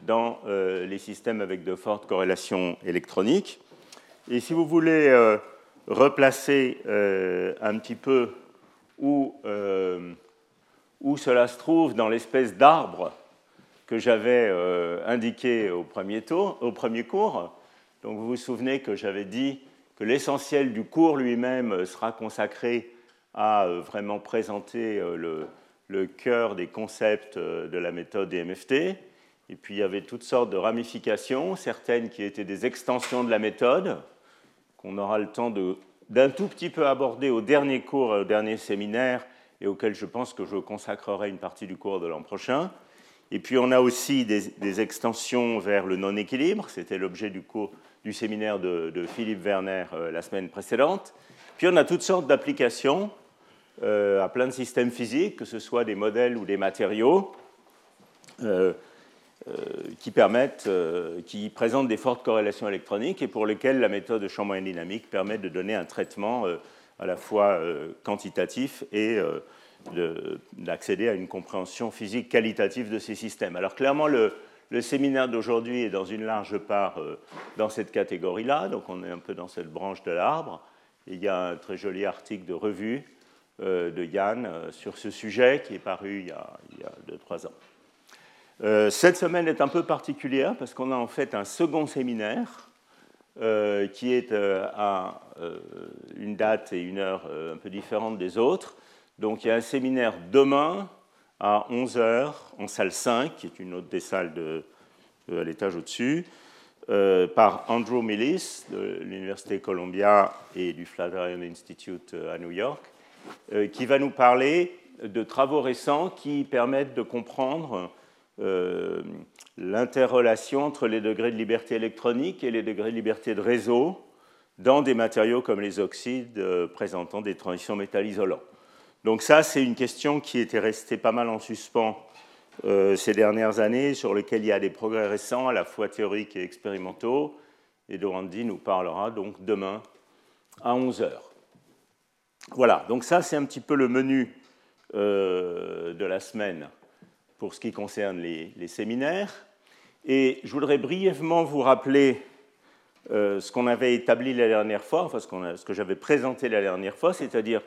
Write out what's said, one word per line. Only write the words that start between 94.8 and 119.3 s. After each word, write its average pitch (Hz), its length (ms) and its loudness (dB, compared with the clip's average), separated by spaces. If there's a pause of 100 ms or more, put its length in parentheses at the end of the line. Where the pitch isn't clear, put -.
euh, 82 180 -8 (580)
une 104 200 -8
date 107 360 0
et 90 80 -4
une 92 180 -6
heure, 95 300 -4
euh, 80 260 -8
un - 20 -12
peu 98 140 -16
différentes 107 480 -4
des 90 200 -4
autres. 147 380 2 (420)
Donc 107 260 -4
il 117 40 0
y - 20 4
a 113 60 4
un 117 40 2
séminaire 127 540 0 (160)
demain 147 580 4 (520)
à 104 300 4
onze 120 280 -2
heures 117 600 2
en 104 100 -8
salle 98 240 -2
cinq, 123 420 0
qui - 140 -14
est - 100 -18
une 92 160 -12
autre 87 140 -10
des 95 100 -4
salles 87 340 -4
de, 80 300 -6 (680)
euh, 85 80 -2
à 82 40 -4
l'étage 87 300 -4
au-dessus, 131 500 -2 (640)
euh, 95 380 6
par 101 420 6
Andrew 117 320 0
Millis 113 680 -2
de 98 320 -6
l'Université 95 560 -8
Columbia 95 760 4 (220)
et 90 180 -2
du 82 140 -14
Flatiron 90 560 -6
Institute, 87 720 -14
euh, 82 180 -8
à 85 60 -8
New 85 140 -12
York, 123 320 -6 (680)
euh, 104 140 2
qui 117 200 -6
va 139 120 6
nous 139 120 0
parler 135 680 4 (240)
de 110 220 -4
travaux 139 380 2
récents 143 480 0
qui 143 340 -6
permettent 135 500 0
de 120 80 -2
comprendre, 123 880 -6 (500)
euh, 90 640 -2 (560)